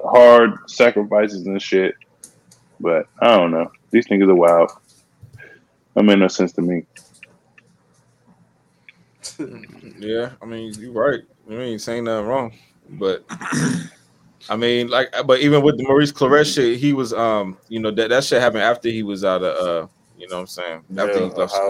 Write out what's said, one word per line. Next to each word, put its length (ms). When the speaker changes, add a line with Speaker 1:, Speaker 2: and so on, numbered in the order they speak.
Speaker 1:
hard 480
sacrifices 760
and 120
shit. 360
But 280
I 160
don't 140
know. 180
These 160
niggas 240
are 60
wild. 340
That 80
made 160
no 80
sense 240
to 100
me. 220
Speaker 2:
Yeah, 320
I 60
mean, 320
you 140
right. 280
You 120
ain't 200
saying 240
nothing 220
wrong. 260
But 360
<clears throat> 1200
I 60
mean, 320
like, 200
but 140
even 220
with 140
the 80
Maurice 280
Claret 340
shit, 320
he 140
was, 200
um, 460
you 120
know, 100
that, 180
that 160
shit 160
happened 220
after 260
he 140
was 220
out 180
of, 420
uh, 40
you 120
know 80
what 60
I'm 40
saying? 380
After 160
Speaker 3:
Yeah, 60
Speaker 2:
he 60
left 140
Speaker 3:
Ohio 80